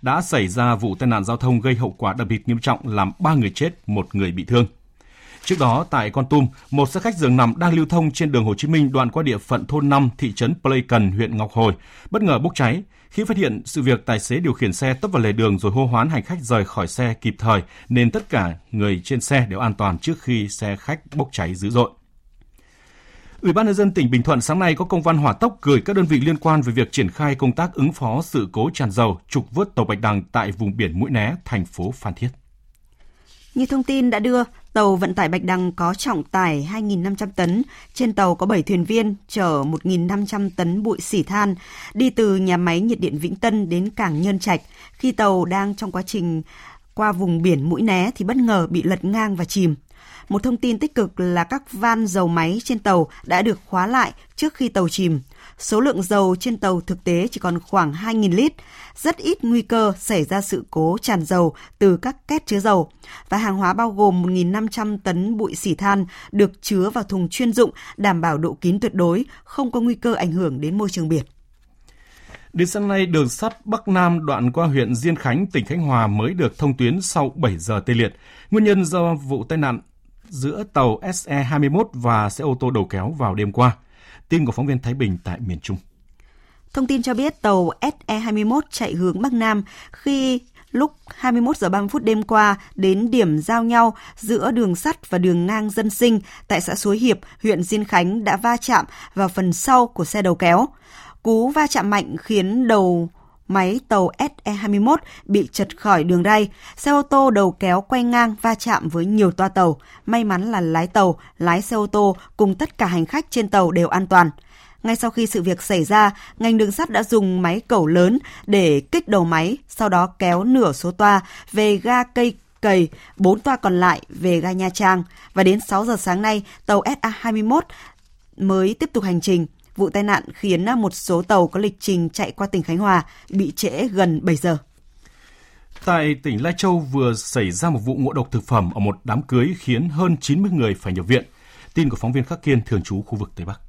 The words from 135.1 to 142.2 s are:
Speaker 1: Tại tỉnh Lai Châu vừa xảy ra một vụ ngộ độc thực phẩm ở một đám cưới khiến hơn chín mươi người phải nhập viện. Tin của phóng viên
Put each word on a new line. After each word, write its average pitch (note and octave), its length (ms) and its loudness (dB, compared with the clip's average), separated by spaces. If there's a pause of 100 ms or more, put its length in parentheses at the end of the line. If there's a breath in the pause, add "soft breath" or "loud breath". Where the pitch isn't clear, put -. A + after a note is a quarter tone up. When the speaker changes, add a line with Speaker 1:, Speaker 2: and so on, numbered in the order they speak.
Speaker 1:
Tại D#3 380 2
tỉnh A#2+ 200 -2
Lai E3+ 140 -2
Châu F3+ 220 2
vừa C3 340 0
xảy A2 380 -2
ra E3 180 -2
một C3+ 160 0
vụ C3 100 -2
ngộ C3+ 180 -2
độc C3+ 180 -4
thực A#2+ 120 -2
phẩm F#2+ 320 0
ở A2 40 -8
một G2+ 240 0
đám - 180 -2
cưới C3 380 0
khiến C3 300 -2
hơn E3+ 320 0
chín D3 200 0
mươi G3+ 120 0
người A2+ 220 0
phải F#2 180 -8
nhập F2+ 140 -6
viện. A#2+ 180 2 (480 soft breath)
Tin D#3+ 160 2
của F#2+ 80 -6
phóng A#2+ 160 -4
viên C3 100 0